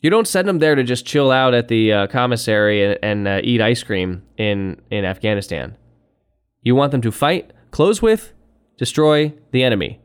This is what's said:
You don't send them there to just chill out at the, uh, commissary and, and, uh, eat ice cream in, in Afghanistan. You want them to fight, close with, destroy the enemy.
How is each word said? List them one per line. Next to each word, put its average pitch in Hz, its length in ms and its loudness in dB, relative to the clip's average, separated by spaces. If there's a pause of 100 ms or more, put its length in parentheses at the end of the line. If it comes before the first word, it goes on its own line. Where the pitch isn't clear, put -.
You 156 100 2
don't 220 160 2
send 185 200 -2
them 185 120 0
there 156 160 4
to 131 80 0
just 120 220 -4
chill 139 260 2
out 131 240 2
at 117 120 0
the, 110 240 2
uh, 101 160 2
commissary 107 760 0
and, 101 160 0
and, 104 260 -2
uh, 98 160 -2
eat 120 160 0
ice 117 220 0
cream 92 400 -6 (160)
in, 98 420 -4 (120)
in 104 120 -4
Afghanistan. 95 760 -6 (840)
You 123 140 0
want 139 160 2
them 135 100 -2
to 113 100 -2
fight, 160 400 -4 (200)
close 202 320 0
with, 220 300 0 (440)
destroy 151 560 2 (180)
the 127 120 2
enemy. 98 420 0